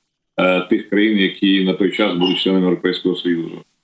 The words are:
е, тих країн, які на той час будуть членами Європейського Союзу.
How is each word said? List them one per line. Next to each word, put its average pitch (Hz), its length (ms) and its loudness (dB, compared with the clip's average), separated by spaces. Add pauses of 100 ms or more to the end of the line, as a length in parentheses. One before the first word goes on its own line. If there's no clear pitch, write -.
(360)
е, 92 240 2
тих 107 300 -2
країн, 104 280 2
які 98 460 2
на 92 100 0
той 95 160 0
час 98 240 -2
будуть 87 240 0
членами 95 260 2
Європейського 90 520 0
Союзу. 85 460 -4 (220)